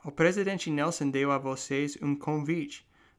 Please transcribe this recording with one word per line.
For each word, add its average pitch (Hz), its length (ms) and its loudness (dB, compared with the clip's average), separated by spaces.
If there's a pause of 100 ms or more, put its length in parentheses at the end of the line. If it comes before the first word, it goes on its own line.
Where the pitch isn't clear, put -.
O 135 80 -8
presidente 185 600 2
Nelson 147 400 2
deu 139 200 2
a 139 60 2
vocês 135 640 -2
um 143 140 2
convite 151 760 -2 (300)